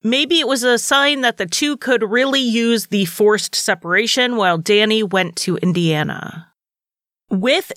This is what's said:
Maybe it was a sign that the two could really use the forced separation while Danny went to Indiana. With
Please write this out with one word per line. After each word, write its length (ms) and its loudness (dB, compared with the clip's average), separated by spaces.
Maybe 360 0
it 80 0
was 160 0
a 140 4
sign 440 0
that 160 0
the 80 -4
two 320 -2
could 260 0
really 380 0
use 460 0
the 180 0
forced 500 0
separation 800 0
while 220 2
Danny 460 2
went 340 -2
to 200 -2
Indiana. 920 -2
With 480 0